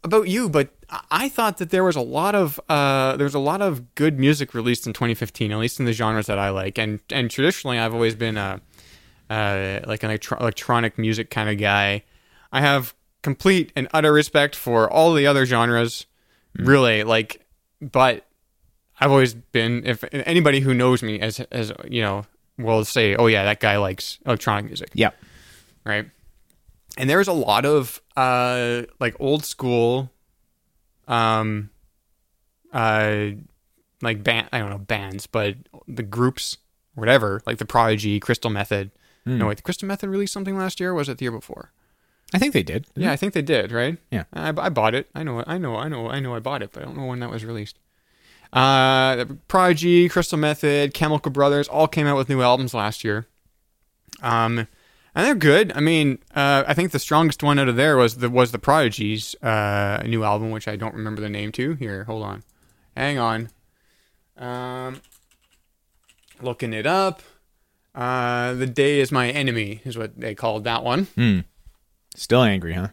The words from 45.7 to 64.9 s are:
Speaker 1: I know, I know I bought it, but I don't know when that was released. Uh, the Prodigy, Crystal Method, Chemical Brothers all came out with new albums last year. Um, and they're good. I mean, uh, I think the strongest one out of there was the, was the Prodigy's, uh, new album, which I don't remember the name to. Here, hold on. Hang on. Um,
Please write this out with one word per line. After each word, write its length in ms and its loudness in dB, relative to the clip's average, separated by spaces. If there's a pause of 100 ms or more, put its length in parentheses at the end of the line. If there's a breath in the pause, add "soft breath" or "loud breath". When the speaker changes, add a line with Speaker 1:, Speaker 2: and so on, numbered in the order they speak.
Speaker 1:
I 100 -6
know, 220 -8
I 100 -6
know 160 -6
I 40 -6
bought 240 -6
it, 100 -14
but 100 -14
I 20 -12
don't 120 -14
know 80 -8
when 140 -6
that 100 -8
was 160 -8
released. 320 -10 (720 soft breath)
Uh, 680 4
the 200 -6 (100)
Prodigy, 600 4
Crystal 280 -2
Method, 560 0
Chemical 380 0
Brothers 360 2
all 200 2
came 200 0
out 100 2
with 120 -2
new 120 2
albums 320 2
last 300 -4
year. 240 -4 (920)
Um, 460 -2 (480 soft breath)
and 120 0
they're 80 2
good. 400 4
I 40 -4
mean, 380 2 (180)
uh, 320 2
I 60 0
think 180 0
the 80 -4
strongest 440 0
one 160 4
out 100 2
of 60 0
there 220 4
was 200 4
the, 140 -2
was 200 4
the 80 -8
Prodigy's, 840 0
uh, 600 -2
new 180 -2
album, 260 0
which 180 -8
I 80 -8
don't 200 -8
remember 260 -8
the 80 -8
name 240 -8
to. 220 -4
Here, 300 -8
hold 180 -8
on. 180 -10 (560)
Hang 220 -4
on. 300 -2 (880)
Um, 640 -10 (1400)